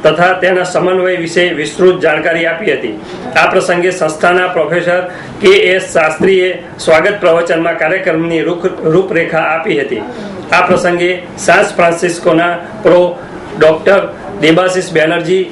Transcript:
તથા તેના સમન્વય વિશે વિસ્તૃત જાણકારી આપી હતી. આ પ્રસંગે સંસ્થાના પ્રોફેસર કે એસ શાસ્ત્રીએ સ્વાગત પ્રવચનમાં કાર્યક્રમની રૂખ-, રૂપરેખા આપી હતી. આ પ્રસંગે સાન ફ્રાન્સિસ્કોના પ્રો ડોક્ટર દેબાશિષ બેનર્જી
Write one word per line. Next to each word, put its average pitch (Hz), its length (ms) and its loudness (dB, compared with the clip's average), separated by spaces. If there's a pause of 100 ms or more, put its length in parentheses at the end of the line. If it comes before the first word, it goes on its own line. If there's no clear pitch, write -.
તથા 170 300 2
તેના 180 300 0
સમન્વય 180 520 0
વિશે 175 340 -2
વિસ્તૃત 165 500 0
જાણકારી 151 460 0
આપી 165 280 -2
હતી. 110 260 -6 (360)
આ 165 140 4
પ્રસંગે 175 420 0
સંસ્થાના 180 560 0
પ્રોફેસર 175 540 0 (400)
કે 202 60 4
એસ 185 460 2
શાસ્ત્રીએ 180 680 0 (160)
સ્વાગત 170 400 2
પ્રવચનમાં 170 580 2
કાર્યક્રમની 165 640 -2
રૂખ-, 175 420 -4
રૂપરેખા 160 560 0
આપી 160 420 -2
હતી. 123 200 -4 (500)
આ 175 100 4
પ્રસંગે 180 600 0 (160)
સાન 190 260 4
ફ્રાન્સિસ્કોના 170 920 0 (260)
પ્રો 175 360 4 (400)
ડોક્ટર 160 480 4 (340)
દેબાશિષ 180 500 2
બેનર્જી 165 600 0